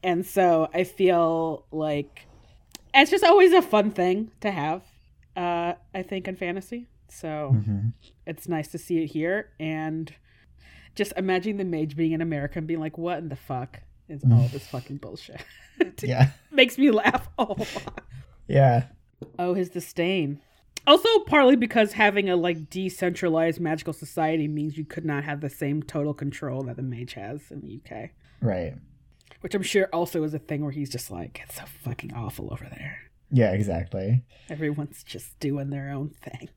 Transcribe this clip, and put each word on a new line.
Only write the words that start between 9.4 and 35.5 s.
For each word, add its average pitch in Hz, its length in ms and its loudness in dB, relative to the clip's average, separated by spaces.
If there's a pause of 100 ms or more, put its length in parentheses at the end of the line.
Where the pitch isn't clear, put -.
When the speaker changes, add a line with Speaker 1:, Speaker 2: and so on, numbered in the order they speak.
Speaker 1:
And 156 540 -6 (840)
just 196 220 -2
imagining 190 400 -2
the 196 80 -2
mage 156 300 -4
being 160 180 0
in 160 80 -2
America 151 380 -4
and 156 80 -6
being 165 120 -2
like, 156 180 -6
"What 170 220 -4
in 160 100 -8
the 139 60 -8
fuck 127 460 -10 (280)
is 143 140 -10
all 123 280 6
this 143 160 -12
Speaker 2:
<laughs> - 40 -16
Speaker 1:
fucking 135 260 -10
bullshit?" - 520 -16
<laughs> - 300 -20
It - 240 -2
Speaker 2:
Yeah. 139 260 4 (220)
Speaker 1:
makes 254 260 4
me 269 140 6
laugh 254 360 2 (120)
a 254 40 4
lot. - 580 -6 (460)
Speaker 2:
Yeah. 131 380 6 (540)
Speaker 1:
Oh, 180 160 0
his 180 140 -2
disdain. 170 680 -2 (460)
Also, 311 220 8 (180)
partly 277 300 8
because 226 380 2
having 202 360 4
a, 180 60 4
like, 165 340 0
decentralized 170 880 0
magical 160 340 -4
society 156 540 -2
means 151 300 -4
you 156 80 -6
could 165 200 -10
not 143 180 -2
have 147 180 -8
the 147 80 -6
same 147 320 -4
total 147 320 -4
control 139 500 -6
that 120 120 -8
the 135 80 -10
mage 123 300 -8
has 107 380 -12
in - 100 -14
the 71 80 -16
U 107 140 -16
K. - 280 -14 (300)
Speaker 2:
Right. 90 320 -2 (680)
Speaker 1:
Which - 140 -6
I'm 190 80 0
sure 190 300 2
also 170 300 -2
is 151 120 -4
a 151 40 -4
thing 147 220 -6
where 147 100 -4
he's 139 180 -6
just 123 200 -10
like, 87 340 -12
"It's - 120 -18
so - 80 -14 (200)
fucking - 300 -10
awful - 380 -8
over - 180 -12
there." - 280 -14 (340)
Speaker 2:
Yeah, 117 200 -2
exactly. 98 720 -4 (260)
Speaker 1:
Everyone's 147 540 -8
just - 360 -18
doing 139 320 -6